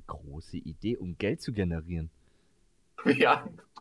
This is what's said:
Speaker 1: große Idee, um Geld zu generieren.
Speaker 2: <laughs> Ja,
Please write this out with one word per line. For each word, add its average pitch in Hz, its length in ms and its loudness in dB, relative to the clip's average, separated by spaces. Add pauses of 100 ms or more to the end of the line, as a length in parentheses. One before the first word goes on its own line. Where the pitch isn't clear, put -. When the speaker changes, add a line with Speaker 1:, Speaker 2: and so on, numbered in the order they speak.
Speaker 1:
große 76 500 -12
Idee, 98 400 -4
um 90 200 -6
Geld 113 240 -2
zu 131 120 -6
generieren. 85 560 -2 (880)
Speaker 2:
<laughs> - 80 -4
Ja, 135 420 6 (340)